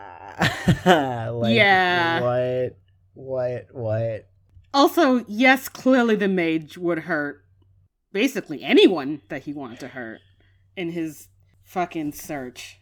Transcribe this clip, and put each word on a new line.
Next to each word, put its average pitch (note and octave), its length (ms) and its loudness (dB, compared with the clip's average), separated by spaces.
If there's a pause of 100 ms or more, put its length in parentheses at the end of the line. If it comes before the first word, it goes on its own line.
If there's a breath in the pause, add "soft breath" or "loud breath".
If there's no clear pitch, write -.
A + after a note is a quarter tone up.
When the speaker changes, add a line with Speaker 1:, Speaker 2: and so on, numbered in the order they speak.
(400)
Speaker 1:
<laughs> C3+ 920 2
Like, A#2 240 0
Speaker 2:
Yeah. F3+ 680 4
Speaker 1:
what? B2+ 560 -2 (360)
What? B2+ 580 -6
What? A2+ 580 -4 (440)
Speaker 2:
Also, C#4 540 4
yes, C4 420 2
clearly A#3+ 460 2
the G3+ 120 0
mage E3 500 -2
would F3 220 -2
hurt D3+ 440 -6 (680)
basically G3 520 -2
anyone D#3+ 640 4
that C#3+ 140 -10
he D3 100 -10
wanted C3 280 -14
to C#3 80 -12
hurt A#2 300 -14 (560)
in E3+ 160 -6
his D#3+ 360 -8 (360)
fucking E3+ 500 -6
search, - 680 -14